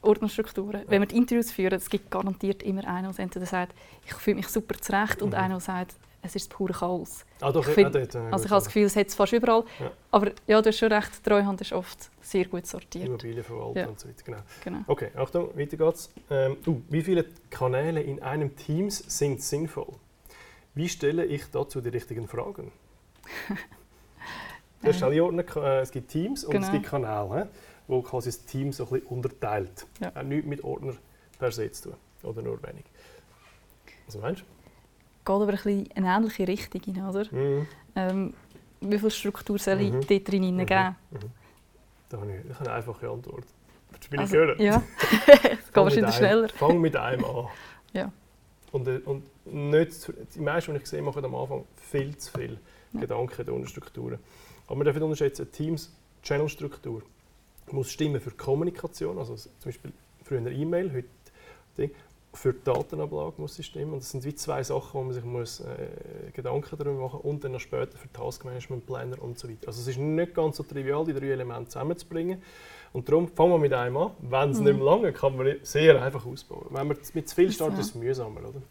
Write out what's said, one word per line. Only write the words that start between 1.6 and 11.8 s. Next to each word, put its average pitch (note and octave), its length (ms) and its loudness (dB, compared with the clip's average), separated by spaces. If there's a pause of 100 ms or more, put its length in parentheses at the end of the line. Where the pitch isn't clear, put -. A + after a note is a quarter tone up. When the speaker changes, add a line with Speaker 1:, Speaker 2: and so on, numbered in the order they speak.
Speaker 1:
es - 140 -6
gibt - 220 -4
garantiert G3 520 -2
immer G3 220 -4
einen, F#3 280 -4
der F#3 100 -10
entweder F3+ 220 -6
sagt, F3+ 280 -2 (320)
"Ich - 80 -12
fühle - 220 0
mich - 140 -6
super - 280 -4
zurecht", - 440 -2
und G3+ 80 0
Speaker 2:
Mhm. F#3+ 60 -2
Speaker 1:
einer, F#3+ 180 0
der F3+ 80 -4
sagt, F3+ 340 -6 (260)
"Es - 140 -12
ist - 140 -6
pur F#3+ 220 -4
Chaos." F3 520 -6 (160)
Speaker 2:
Ah, C#3 140 0
doch, D#3+ 80 4
Speaker 1:
Ich B2+ 80 0
Speaker 2:
ja, D3+ 40 2
Speaker 1:
find, F#3 220 8
Speaker 2:
dort, B2+ 180 0
ja, A#2+ 120 -4
Speaker 1:
also A2+ 100 -2
Speaker 2:
gut, F#3+ 100 0
Speaker 1:
ich G3 60 0
habe G#3 80 4
das G3 60 2
Speaker 2:
ja. - 20 -8
Speaker 1:
Gefühl, G#3 160 4
es G3+ 140 4
hat G3+ 100 4
es - 80 -8
fast G3 160 4
überall. A#3 320 6 (160)
Speaker 2:
Ja. C3 120 -6 (200)
Speaker 1:
Aber G3+ 200 6 (140)
ja, G#3+ 160 8
du G#3+ 80 4
hast G#3+ 80 0
schon A3 140 2
recht, - 320 -2
Treuhand G3+ 380 2
ist - 100 -8
oft - 380 -8 (120)